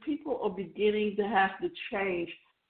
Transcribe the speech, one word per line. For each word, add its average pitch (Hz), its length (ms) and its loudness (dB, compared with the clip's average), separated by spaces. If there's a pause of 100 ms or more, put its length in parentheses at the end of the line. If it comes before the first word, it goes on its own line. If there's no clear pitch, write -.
people 294 380 -2
are 208 60 2
beginning 202 680 0
to 208 80 2
have 196 380 2
to 349 80 0 (220)
change 185 380 -2 (400)